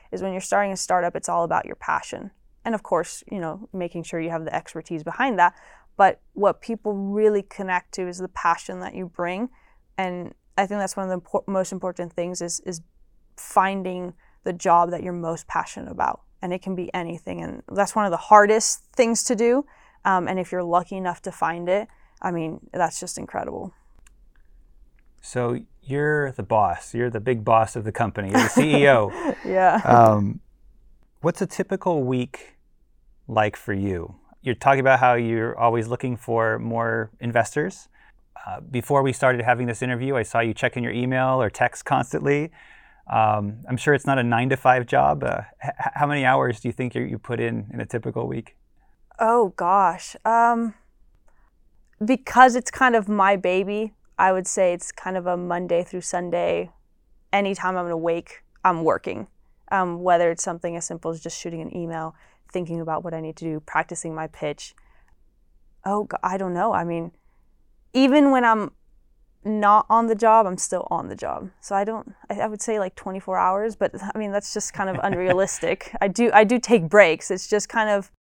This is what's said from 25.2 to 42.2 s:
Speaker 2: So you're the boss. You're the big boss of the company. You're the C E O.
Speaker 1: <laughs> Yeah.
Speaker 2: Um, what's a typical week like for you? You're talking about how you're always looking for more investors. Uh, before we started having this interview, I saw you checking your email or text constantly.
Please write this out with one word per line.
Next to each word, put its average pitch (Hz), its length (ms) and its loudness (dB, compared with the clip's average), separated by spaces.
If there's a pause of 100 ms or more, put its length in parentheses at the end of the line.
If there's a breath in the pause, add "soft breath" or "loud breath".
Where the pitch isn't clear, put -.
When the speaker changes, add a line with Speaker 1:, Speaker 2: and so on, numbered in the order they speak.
Speaker 2:
So 123 380 -4 (220)
you're 143 500 -2
the 117 100 -10
boss. 98 520 0
You're 120 160 -2
the 113 100 -6
big 117 220 -2
boss 113 320 4
of 107 100 -6
the 107 80 -6
company. 101 380 -4
You're 247 120 4
the 110 60 0
C 147 340 4
E 143 60 8
O. 117 520 4
Speaker 1:
<laughs> - 60 -20
Yeah. 185 380 4
Speaker 2:
Um, 107 560 6 (840)
what's 170 180 0
a 190 60 0
typical 185 580 -2
week 127 540 -4 (680)
like 107 300 0
for - 160 -8
you? 95 440 -4 (260)
You're 123 120 -4
talking 135 240 2
about 131 220 4
how 123 140 6
you're 117 440 -2
always 117 300 2
looking 120 280 -6
for 113 440 -2
more 113 580 -4
investors. 120 720 -2 (580 soft breath)
Uh, - 140 -10
before 135 420 0
we 135 100 2
started 127 300 2
having 123 240 2
this 117 160 -4
interview, 127 320 -2
I 117 80 0
saw 117 160 -2
you 117 160 0
checking 123 300 -4
your 120 80 -4
email 131 500 0
or 101 80 0
text - 340 -4
constantly. 143 680 -2 (600 soft breath)